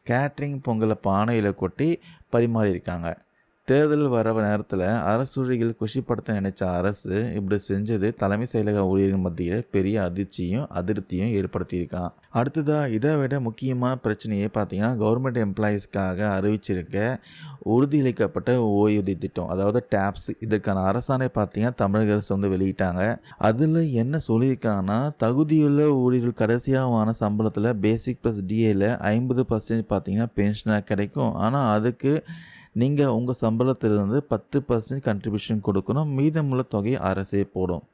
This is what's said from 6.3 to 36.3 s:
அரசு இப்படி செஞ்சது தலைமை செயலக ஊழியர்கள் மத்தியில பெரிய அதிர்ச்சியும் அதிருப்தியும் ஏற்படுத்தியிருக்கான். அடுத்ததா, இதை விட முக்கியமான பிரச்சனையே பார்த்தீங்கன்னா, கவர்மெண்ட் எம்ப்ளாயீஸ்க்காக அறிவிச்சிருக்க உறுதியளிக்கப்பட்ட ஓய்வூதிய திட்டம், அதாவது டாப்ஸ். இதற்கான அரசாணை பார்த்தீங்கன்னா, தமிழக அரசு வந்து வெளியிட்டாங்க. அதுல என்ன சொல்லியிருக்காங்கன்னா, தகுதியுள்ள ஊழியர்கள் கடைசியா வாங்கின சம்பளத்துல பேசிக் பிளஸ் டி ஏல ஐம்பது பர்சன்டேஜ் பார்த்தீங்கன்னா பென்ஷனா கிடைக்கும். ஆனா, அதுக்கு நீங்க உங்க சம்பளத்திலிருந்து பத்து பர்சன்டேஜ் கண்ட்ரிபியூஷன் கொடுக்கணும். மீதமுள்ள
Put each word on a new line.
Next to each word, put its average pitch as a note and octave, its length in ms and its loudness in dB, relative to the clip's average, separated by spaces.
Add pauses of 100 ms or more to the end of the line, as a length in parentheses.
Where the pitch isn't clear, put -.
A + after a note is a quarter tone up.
அரசு F#2+ 680 -2
இப்படி G2+ 340 -2
செஞ்சது G#2 460 -2
தலைமை G#2 380 -2
செயலக G#2 260 0
ஊழியர்கள் F#2+ 540 2
மத்தியில F2 380 -4
பெரிய G2+ 300 0
அதிர்ச்சியும் F#2 720 -4
அதிருப்தியும் G2+ 720 -2
ஏற்படுத்தியிருக்கான். F2 640 -4 (260)
அடுத்ததா, C#3+ 540 0
இதை B2 280 0
விட C#3 240 -2
முக்கியமான B2+ 600 -2
பிரச்சனையே G#2+ 520 -2
பார்த்தீங்கன்னா, G#2+ 420 -2
கவர்மெண்ட் A#2 500 0
எம்ப்ளாயீஸ்க்காக G2 840 -2
அறிவிச்சிருக்க G2+ 880 -2 (460)
உறுதியளிக்கப்பட்ட B2 960 2
ஓய்வூதிய G#2 580 2
திட்டம், F#2 300 -6
அதாவது G2+ 420 0
டாப்ஸ். G2+ 500 -2
இதற்கான G2+ 520 0
அரசாணை B2+ 420 0
பார்த்தீங்கன்னா, A2 400 -2
தமிழக G#2 360 2
அரசு G#2 280 0
வந்து F#2+ 200 0
வெளியிட்டாங்க. F#2+ 600 0 (200)
அதுல D#3 440 2
என்ன B2+ 360 0 (100)
சொல்லியிருக்காங்கன்னா, A2+ 840 0 (100)
தகுதியுள்ள D3+ 640 4
ஊழியர்கள் B2 640 2
கடைசியா A#2+ 200 0
வாங்கின B2 540 2
சம்பளத்துல G#2+ 520 0
பேசிக் A2+ 520 0
பிளஸ் G2+ 220 -2
டி A2 200 2
ஏல G#2 300 2
ஐம்பது A#2+ 540 0
பர்சன்டேஜ் A2+ 400 -2
பார்த்தீங்கன்னா G2+ 360 0 (100)
பென்ஷனா G#2 440 0
கிடைக்கும். G#2+ 540 -2
ஆனா, A#2 380 0
அதுக்கு B2 520 0 (480)
நீங்க C#3 420 2
உங்க B2 260 0
சம்பளத்திலிருந்து A2+ 760 2
பத்து C#3+ 520 -2
பர்சன்டேஜ் B2+ 360 -2
கண்ட்ரிபியூஷன் G#2+ 600 -2
கொடுக்கணும். G#2 420 0
மீதமுள்ள C#3+ 560 0